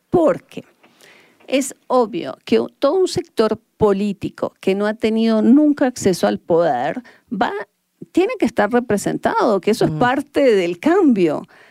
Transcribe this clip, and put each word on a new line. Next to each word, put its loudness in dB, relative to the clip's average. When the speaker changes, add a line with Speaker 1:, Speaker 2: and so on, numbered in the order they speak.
Speaker 1:
porque 0
es -4
obvio -2
que 2
u-, -4
todo 0
un 2
sector -2
político -2
que -2
no -2
ha -4
tenido 0
nunca 4
acceso -2
al -2
poder 0
va, -4
tiene 0
que 0
estar -2
representado, -2
que -2
eso 0
es -2
Speaker 2:
Ujú. -6
Speaker 1:
parte 0
del -2
cambio. 2